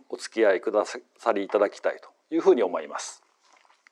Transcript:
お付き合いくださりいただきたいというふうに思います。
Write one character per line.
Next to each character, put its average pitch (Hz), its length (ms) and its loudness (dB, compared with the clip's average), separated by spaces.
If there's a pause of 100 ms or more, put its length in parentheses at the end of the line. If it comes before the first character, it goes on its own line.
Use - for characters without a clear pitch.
お - 100 -10
付 - 160 -16
き 110 120 2
合 98 100 4
い 90 60 -4
く 110 100 -4
だ 104 140 0
さ - 480 -6
り 98 100 -4
い 95 60 -8
た 104 100 2
だ 98 100 2
き - 120 -14
た 92 100 -2
い - 80 -12
と - 100 -20 (240)
い 160 40 -2
う 160 40 0
ふ 185 100 6
う 160 40 6
に 117 80 2
思 87 160 -2
い 76 80 -10
ま 71 120 -12
す。 - 220 -16 (720)